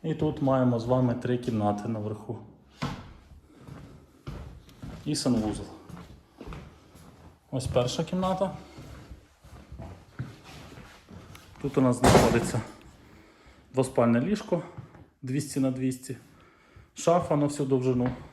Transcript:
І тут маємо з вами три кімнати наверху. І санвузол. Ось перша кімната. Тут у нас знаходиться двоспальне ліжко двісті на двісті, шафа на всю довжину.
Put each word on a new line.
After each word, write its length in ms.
І 120
тут 280
маємо 360
з 60
вами 300
три 240
кімнати 500
наверху. 500
І 120
санвузол. 500
Ось 160
перша 380
кімната. 460
Тут 160
у 20
нас 160
знаходиться 640
двоспальне 480
ліжко 420
двісті 380
на 100
двісті, 460
шафа 420
на 100
всю 220
довжину. 420